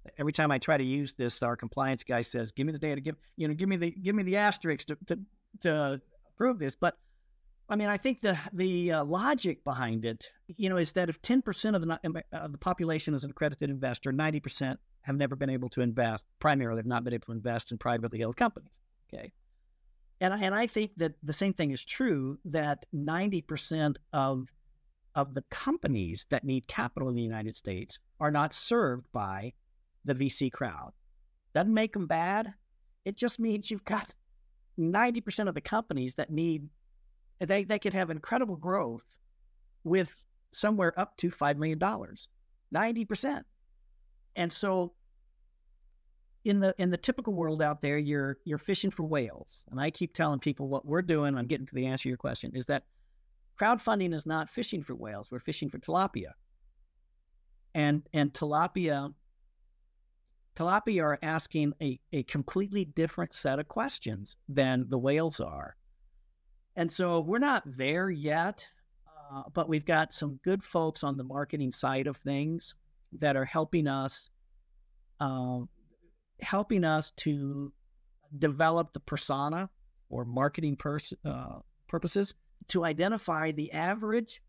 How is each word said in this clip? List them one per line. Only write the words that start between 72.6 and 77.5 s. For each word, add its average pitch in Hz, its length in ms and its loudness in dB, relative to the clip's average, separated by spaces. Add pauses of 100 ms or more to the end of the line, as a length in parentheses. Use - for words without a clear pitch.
that 143 160 4
are 135 100 2
helping 156 420 2
us, 135 420 -2 (880)
uh, 127 400 0 (800)
helping 196 460 2
us 156 260 2
to 143 600 -2 (680)